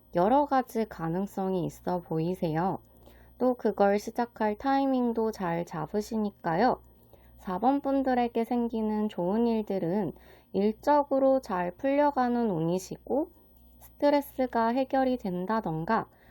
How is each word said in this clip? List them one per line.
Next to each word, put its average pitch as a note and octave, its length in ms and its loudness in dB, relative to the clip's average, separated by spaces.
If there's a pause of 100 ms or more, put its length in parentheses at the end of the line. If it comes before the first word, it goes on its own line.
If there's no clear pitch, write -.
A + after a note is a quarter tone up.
(160)
여러 A#3 300 4
가지 B3+ 380 0
가능성이 F#3+ 840 -4
있어 F3 360 -4
보이세요. E3 760 -2 (580)
또 B3+ 160 2
그걸 G3+ 460 2
시작할 A3 580 -4
타이밍도 B3+ 760 0
잘 F3 320 -4
잡으시니까요. G3+ 1160 -2 (680)
사 F#3 120 -4
번 C4+ 200 2
분들에게 B3+ 640 0
생기는 A3 640 -2
좋은 G#3 400 0
일들은 G3 640 -2 (400)
일적으로 C4+ 880 2
잘 F3+ 320 -4
풀려가는 B3+ 800 0
운이시고 F3+ 760 -2 (500)
스트레스가 C4+ 880 0
해결이 C4 480 0
된다던가 F#3 920 -2 (240)